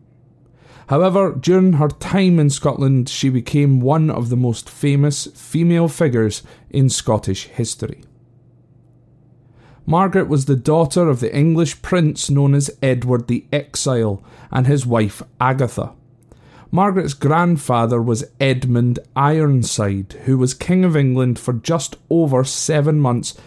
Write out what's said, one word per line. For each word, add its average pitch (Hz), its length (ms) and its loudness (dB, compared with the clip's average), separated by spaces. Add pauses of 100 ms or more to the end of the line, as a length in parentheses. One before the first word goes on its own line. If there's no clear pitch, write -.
(880)
However, 185 420 2
during 185 420 2
her 151 140 2
time 180 500 0
in 147 120 4
Scotland, 135 580 0
she - 220 -2
became 135 500 0
one 156 300 2
of 120 180 -4
the 123 80 -2
most 123 340 -2
famous 143 580 -2
female 170 600 0
figures 120 560 -2 (260)
in 135 200 2
Scottish 104 560 -4
history. - 580 -10 (1800)
Margaret 185 420 2
was 139 180 0
the 139 120 2
daughter 165 500 2
of 127 140 0
the 113 120 -4
English 160 480 0
prince - 480 -2
known 139 240 2
as 143 280 -2
Edward 123 480 -2
the 120 240 -2
Exile 120 680 -4 (300)
and 127 160 0
his 143 180 0
wife 113 380 -2 (160)
Agatha. 131 540 -2 (800)
Margaret's 185 420 0
grandfather 135 880 0
was 117 280 -2 (120)
Edmund 123 580 0 (160)
Ironside, 131 960 0 (140)
who 131 120 2
was 127 160 0
King 185 300 0
of 165 140 2
England 127 420 0
for 127 140 -4
just 147 420 -4 (140)
over 143 340 2
seven 147 560 0
months 120 340 -2 (140)